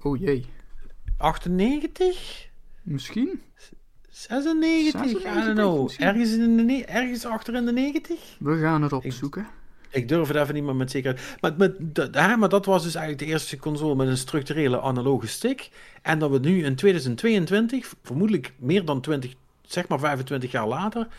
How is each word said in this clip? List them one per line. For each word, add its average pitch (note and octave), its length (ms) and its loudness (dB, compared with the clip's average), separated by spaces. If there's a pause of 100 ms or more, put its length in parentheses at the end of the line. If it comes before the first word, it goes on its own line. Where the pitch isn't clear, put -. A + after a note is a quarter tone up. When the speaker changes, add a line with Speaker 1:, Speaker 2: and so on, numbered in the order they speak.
Speaker 1:
Oh C#3 180 0
jee. C3 260 0 (680)
Speaker 2:
achtennegentig? C#4 1300 0 (340)
Speaker 1:
Misschien? A#3+ 600 -4 (680)
Speaker 2:
Zesennegentig? D#4 920 0
I B3+ 120 0
don't F#4 100 -2
Speaker 1:
Zesennegentig A3 320 0 (100)
Speaker 2:
know. E3 180 4
Speaker 1:
misschien? - 240 0
Speaker 2:
Ergens A3 260 4
in A3+ 240 4
de A3+ 60 4
ne-, B3 220 2
ergens B3 420 -4
achter A3+ 280 -6
in A#3+ 100 -2
de A#3+ 80 0
negentig? C#4+ 460 -2
Speaker 1:
Ik, - 200 -20
we D3+ 200 0
gaan D#3 240 2
het C#3+ 100 0
Speaker 2:
Ik, C3 120 -2
Speaker 1:
opzoeken. C3+ 420 -8 (440)
Speaker 2:
ik B2 180 -2
durf D#3 200 2
het D3 80 0
even D3 180 2
niet D3 100 -4
meer C#3 120 -2
met C3 140 -2
zekerheid. - 500 -4
Maar, D#3+ 160 0
maar, G3 140 6 (220)
d-, C#3+ 220 0
hè, F#3 220 4
maar G#3+ 120 6
dat G3 180 4
was F#3 160 4
dus E3 120 -4
eigenlijk D3+ 320 -6
de D#3 60 -2
eerste D3+ 240 -2
console D3+ 380 -2
met C3 140 2
een C3 80 2
structurele C3+ 640 0
analoge B2+ 460 0
stick. - 440 -4 (320)
En D#3+ 160 0
dat D3+ 120 2
we C3+ 80 4
nu E3 260 4
in C3+ 120 0
tweeduizend C3+ 420 2
tweeëntwintig, A3 680 2
v-, - 60 -16 (100)
vermoedelijk E3+ 560 0
meer E3 260 2
dan C#3+ 160 0
twintig, C3 340 -4 (280)
zeg - 260 -4
maar D#3 100 0
vijfentwintig C3 520 -2
jaar A2+ 180 0
later, G#3 400 -2 (100)